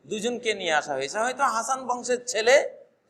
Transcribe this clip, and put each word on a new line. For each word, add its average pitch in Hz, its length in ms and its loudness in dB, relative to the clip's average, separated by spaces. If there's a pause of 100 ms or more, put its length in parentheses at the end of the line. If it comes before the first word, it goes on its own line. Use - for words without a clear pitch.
দুজনকে 220 480 -2
নিয়ে 180 200 0
আসা 147 180 0
হয়েছে, 139 260 -2
হয়তো 254 260 0
হাসান 254 420 -2
বংশের 240 400 -2
ছেলে 233 600 2 (240)